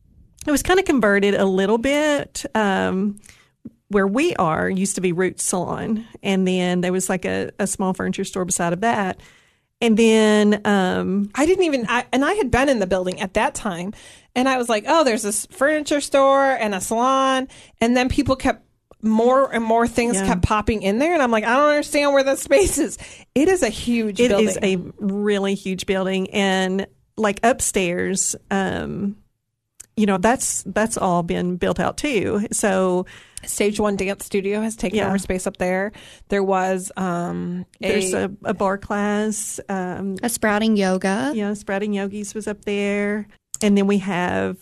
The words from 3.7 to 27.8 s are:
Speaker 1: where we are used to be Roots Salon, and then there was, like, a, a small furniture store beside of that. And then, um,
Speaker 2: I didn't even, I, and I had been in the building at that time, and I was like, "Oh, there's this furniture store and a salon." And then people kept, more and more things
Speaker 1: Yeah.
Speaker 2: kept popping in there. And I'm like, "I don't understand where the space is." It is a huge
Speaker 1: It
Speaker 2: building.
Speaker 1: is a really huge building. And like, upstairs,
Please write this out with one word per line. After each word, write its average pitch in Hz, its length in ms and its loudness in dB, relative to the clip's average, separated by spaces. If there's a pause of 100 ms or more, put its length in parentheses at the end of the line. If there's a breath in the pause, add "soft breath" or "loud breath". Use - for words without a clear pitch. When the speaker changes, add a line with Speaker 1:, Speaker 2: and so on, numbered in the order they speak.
Speaker 1:
where 202 200 2
we 277 280 0
are 180 320 0
used 190 280 -2
to 180 40 -6
be 180 120 0
Roots 180 320 -2
Salon, 208 600 -4 (180)
and 190 240 0
then 180 360 0
there 180 100 0
was, 185 160 -2
like, 190 160 -4
a, 190 340 -4
a 202 80 -2
small 185 280 -2
furniture 190 300 -4
store 190 200 -6
beside 175 300 -2
of 175 80 -4
that. 220 360 -2 (640 soft breath)
And 226 160 2
then, 214 720 4
um, 190 720 0
Speaker 2:
I 285 100 2
didn't 370 180 4
even, 277 240 0
I, 240 240 0
and 269 120 2
I 330 100 2
had 415 160 0
been 254 180 4
in 254 120 2
the 190 60 -2
building 185 340 -2
at 185 140 -6
that - 200 0
time, 180 400 -6 (400 loud breath)
and 254 140 0
I 262 100 0
was 240 100 -2
like, 214 200 0
"Oh, 320 160 4
there's 233 180 0
this - 280 -4
furniture 302 520 0
store 269 480 4
and 226 240 -2
a 185 60 -4
salon." 262 680 0 (320 loud breath)
And 233 160 4
then 254 120 4
people 262 280 2
kept, - 280 -2 (360)
more 240 540 4
and 233 100 0
more 226 220 4
things 233 300 0
Speaker 1:
Yeah. 294 100 0
Speaker 2:
kept 208 160 0
popping 214 400 0
in 202 160 0
there. 320 160 2
And 311 80 2
I'm 240 80 2
like, 220 140 2
"I 233 100 2
don't 294 160 4
understand 285 420 2
where 269 120 4
the 269 120 0
space 339 420 2
is." 285 200 -2 (380 loud breath)
It 302 120 4
is 381 140 2
a 233 60 2
huge 220 520 -2
Speaker 1:
It 247 100 6
Speaker 2:
building. 208 180 4
Speaker 1:
is 190 120 -4
a 190 160 2 (220)
really 202 560 0
huge 190 320 -6
building. 190 460 -2
And 190 540 0 (320)
like, 208 240 -2
upstairs, 185 920 0 (160)